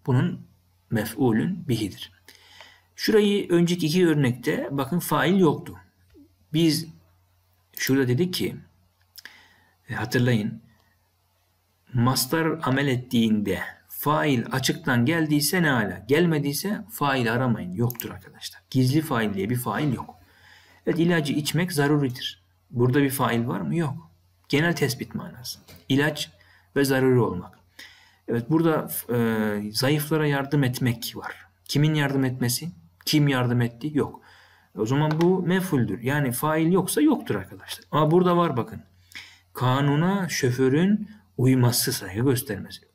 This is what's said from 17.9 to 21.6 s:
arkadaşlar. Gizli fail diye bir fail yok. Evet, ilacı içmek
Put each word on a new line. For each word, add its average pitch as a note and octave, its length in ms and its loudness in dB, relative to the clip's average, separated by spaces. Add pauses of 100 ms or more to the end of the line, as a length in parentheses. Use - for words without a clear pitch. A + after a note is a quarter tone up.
arkadaşlar. - 600 -16
Gizli C3 320 2
fail A2 320 -2
diye G2 160 -4
bir B2 60 -2
fail A#2+ 360 -2
yok. - 220 -8 (720)
Evet, E3 120 0
ilacı E3 340 2
içmek D3+ 400 -2